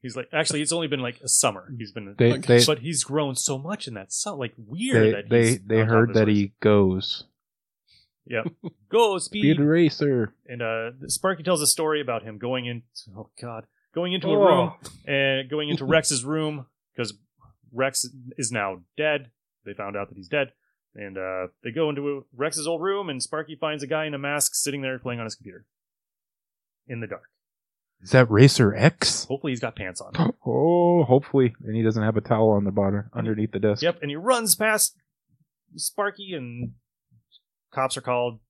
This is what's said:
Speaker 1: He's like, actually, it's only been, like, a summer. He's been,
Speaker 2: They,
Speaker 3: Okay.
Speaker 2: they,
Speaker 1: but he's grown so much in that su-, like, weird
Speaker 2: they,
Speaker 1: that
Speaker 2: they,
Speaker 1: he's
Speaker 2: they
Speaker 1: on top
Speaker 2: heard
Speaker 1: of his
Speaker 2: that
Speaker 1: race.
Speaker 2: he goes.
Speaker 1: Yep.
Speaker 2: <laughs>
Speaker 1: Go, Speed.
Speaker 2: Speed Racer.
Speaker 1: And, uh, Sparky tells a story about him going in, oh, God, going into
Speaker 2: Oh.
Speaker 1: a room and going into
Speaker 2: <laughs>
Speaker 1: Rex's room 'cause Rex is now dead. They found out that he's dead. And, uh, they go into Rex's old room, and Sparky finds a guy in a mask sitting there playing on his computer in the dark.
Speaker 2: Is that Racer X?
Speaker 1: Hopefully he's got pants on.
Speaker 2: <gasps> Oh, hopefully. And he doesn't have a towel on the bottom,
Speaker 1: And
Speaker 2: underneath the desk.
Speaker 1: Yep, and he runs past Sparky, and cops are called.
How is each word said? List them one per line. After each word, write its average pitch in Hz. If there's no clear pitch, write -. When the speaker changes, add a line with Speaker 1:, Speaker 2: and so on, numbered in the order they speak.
Speaker 1:
He's 127
like, 127
actually, 151
it's 151
only 165
been, 135
like, 123
a 131
summer. 101
He's 110
been, 101
Speaker 2:
They, 117
Speaker 3:
Okay. 120
Speaker 2:
they, 120
Speaker 1:
but 151
he's 131
grown 139
so 139
much 175
in 120
that 98
su-, 208
like, 127
weird 120
Speaker 2:
they, 110
Speaker 1:
that 104
Speaker 2:
they, 117
Speaker 1:
he's 123
Speaker 2:
they 110
Speaker 1:
on 110
top 113
Speaker 2:
heard 113
Speaker 1:
of 117
his 104
Speaker 2:
that 107
Speaker 1:
race. 104
Speaker 2:
he 101
goes. 98
Speaker 1:
Yep. 117
Speaker 2:
<laughs> -
Speaker 1:
Go, 214
Speed. 208
Speaker 2:
Speed 147
Racer. 147
Speaker 1:
And, 120
uh, 113
Sparky 165
tells 170
a 147
story 156
about 120
him 107
going 123
in, 120
oh, 104
God, 117
going 180
into 175
Speaker 2:
Oh. 202
Speaker 1:
a 196
room 135
and 135
going 151
into 143
Speaker 2:
<laughs> 147
Speaker 1:
Rex's 143
room 151
'cause 110
Rex 131
is 120
now 95
dead. 147
They 101
found 101
out 101
that -
he's 95
dead. 143
And, 98
uh, 92
they 113
go 151
into 143
Rex's 151
old 165
room, 196
and 131
Sparky 156
finds 151
a 139
guy 156
in 151
a 143
mask 143
sitting 143
there 131
playing 120
on 113
his 110
computer 104
in 117
the 110
dark. 92
Speaker 2:
Is 90
that 127
Racer 113
X? -
Speaker 1:
Hopefully 139
he's 123
got 113
pants 92
on. -
Speaker 2:
<gasps> -
Oh, 170
hopefully. 131
And 110
he 113
doesn't 110
have 110
a 104
towel 110
on 101
the 98
bottom, 101
Speaker 1:
And 104
Speaker 2:
underneath 110
the 101
desk. 104
Speaker 1:
Yep, 170
and 147
he 143
runs 226
past 214
Sparky, 196
and 120
cops 135
are 131
called. 123